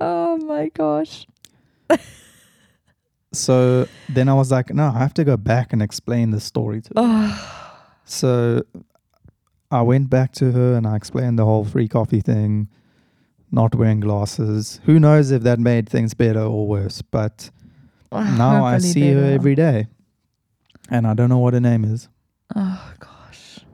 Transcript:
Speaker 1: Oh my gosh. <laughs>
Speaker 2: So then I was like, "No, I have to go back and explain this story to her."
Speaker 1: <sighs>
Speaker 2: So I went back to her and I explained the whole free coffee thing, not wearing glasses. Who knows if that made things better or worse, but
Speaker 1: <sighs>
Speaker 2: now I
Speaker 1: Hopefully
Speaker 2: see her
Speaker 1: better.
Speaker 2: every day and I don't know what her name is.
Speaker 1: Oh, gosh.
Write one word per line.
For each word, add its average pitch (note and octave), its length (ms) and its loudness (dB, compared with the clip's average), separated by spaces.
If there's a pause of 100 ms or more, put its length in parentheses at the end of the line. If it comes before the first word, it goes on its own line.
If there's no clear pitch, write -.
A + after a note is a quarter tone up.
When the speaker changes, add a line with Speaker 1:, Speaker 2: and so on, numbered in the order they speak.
Speaker 1:
Oh E4+ 380 -2
my D#4 320 -6
gosh. D#4 560 -6 (640)
<laughs> D#4+ 80 4 (1300)
Speaker 2:
So B2+ 540 2 (220)
then C3 200 0
I C3+ 60 4
was C3+ 160 2
like, B2+ 220 0
"No, D3+ 140 0
I A#2+ 120 -2
have C3+ 160 0
to E3 100 0
go C3+ 120 2
back A#2 380 -2
and A2 80 0
explain A#2 480 -2
this G#2 140 -4
story A2 380 -6
to - 140 -12
her." A3 440 2
Speaker 1:
<sighs> - 140 -18 (560)
Speaker 2:
So A#2+ 520 0 (1080)
I B2 120 2
went C3 260 2
back C3 320 0
to C3 120 2
her B2 220 2
and A2+ 120 0
I G#2+ 100 -2
explained A#2+ 420 -2
the A2 60 2
whole A2 180 2
free G#2+ 260 -2
coffee A2+ 340 -2
thing, G#2+ 460 -2 (840)
not A2+ 220 2
wearing A2 260 2
glasses. G#2 840 -4
Who D#3 120 6
knows D3+ 320 6
if B2+ 120 0
that A#2+ 160 2
made A#2 320 0
things A2+ 240 -2
better A2 260 0
or G#2+ 260 -2
worse, G2+ 360 -4
but - 480 -6 (300)
Speaker 1:
<sighs> - 320 -20
Speaker 2:
now C3+ 520 2
I B2 80 0
Speaker 1:
Hopefully B2 200 0
Speaker 2:
see C#3+ 200 2
her C#3 80 4
Speaker 1:
better. C#3 140 2
Speaker 2:
every C3+ 200 2
day C3+ 340 0 (1040)
and A#2+ 160 0
I A2 60 0
don't A#2+ 160 2
know B2+ 100 2
what B2 140 2
her B2 80 0
name A#2 240 0
is. A2 240 -6 (480)
Speaker 1:
Oh, F#3 420 -6
gosh. - 600 -20 (140)